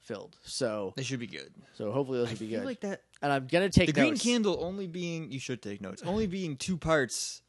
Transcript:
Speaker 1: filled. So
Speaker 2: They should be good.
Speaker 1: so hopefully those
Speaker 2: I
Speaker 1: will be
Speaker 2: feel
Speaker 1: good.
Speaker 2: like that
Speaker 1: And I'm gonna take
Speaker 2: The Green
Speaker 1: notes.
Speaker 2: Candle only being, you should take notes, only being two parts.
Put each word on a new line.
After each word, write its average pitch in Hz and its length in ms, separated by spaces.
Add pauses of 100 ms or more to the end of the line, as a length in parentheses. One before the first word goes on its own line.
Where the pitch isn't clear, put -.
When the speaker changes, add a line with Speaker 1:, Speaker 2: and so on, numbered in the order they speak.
Speaker 1:
filled. - 420
So 107 520
Speaker 2:
They 131 80
should 123 160
be 120 80
good. 76 240 (220)
Speaker 1:
so 104 180
hopefully 131 280
those 120 80
Speaker 2:
I 113 60
Speaker 1:
will 110 60
be 110 100
Speaker 2:
feel 110 100
Speaker 1:
good. - 80
Speaker 2:
like 247 140
that 196 200 (220)
Speaker 1:
And 143 100
I'm 135 140
gonna 175 220
take 175 180
Speaker 2:
The 156 60
Green 277 180
Speaker 1:
notes. 269 120
Speaker 2:
Candle 208 400
only 190 220
being, 170 460
you 131 80
should 127 240
take 101 180
notes, 98 240
only 208 220
being 165 300
two 180 200
parts. 151 720